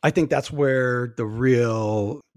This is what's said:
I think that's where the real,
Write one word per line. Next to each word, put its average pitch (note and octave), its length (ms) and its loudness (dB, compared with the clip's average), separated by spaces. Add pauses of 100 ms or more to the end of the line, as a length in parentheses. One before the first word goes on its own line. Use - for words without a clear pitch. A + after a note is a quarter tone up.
I D3 60 2
think D#3 200 0
that's C3+ 220 -2
where B2+ 680 0
the A#2 80 -4
real, A2 960 0 (160)